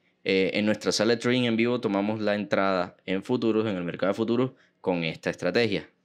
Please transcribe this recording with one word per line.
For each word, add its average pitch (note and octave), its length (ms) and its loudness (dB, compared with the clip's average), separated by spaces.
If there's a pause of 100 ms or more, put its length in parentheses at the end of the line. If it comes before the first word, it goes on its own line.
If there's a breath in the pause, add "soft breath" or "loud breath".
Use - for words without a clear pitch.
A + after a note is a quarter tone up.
(240 soft breath)
eh, F#2+ 300 2
en G#2 120 2
nuestra G#2 240 0
sala G#2+ 240 2
de A2+ 60 -6
trading B2 220 2
en A#2 140 0
vivo A#2 240 2
tomamos G#2+ 400 0
la G#2 140 0
entrada G2 600 0 (100)
en G2 160 -2
futuros, A2+ 440 0
en G#2 100 -4
el F2+ 80 -6
mercado F2 280 -2
de G2+ 40 -2
futuros, A#2+ 360 0 (280 soft breath)
con F2 240 -2
esta E2 260 -4
estrategia. F2+ 580 -2 (160)